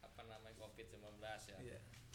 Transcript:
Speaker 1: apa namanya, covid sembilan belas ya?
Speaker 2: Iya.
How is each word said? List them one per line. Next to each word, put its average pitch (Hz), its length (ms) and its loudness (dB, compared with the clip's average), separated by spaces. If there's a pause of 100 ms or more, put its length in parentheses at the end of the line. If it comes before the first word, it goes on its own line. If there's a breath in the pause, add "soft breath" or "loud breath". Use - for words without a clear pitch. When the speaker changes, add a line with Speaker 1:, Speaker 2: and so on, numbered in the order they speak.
Speaker 1:
apa - 240 -4
namanya, 110 320 -2
covid 110 320 0
sembilan 104 320 -4
belas 107 240 6
ya? 98 160 0
Speaker 2:
Iya. 92 180 2 (360)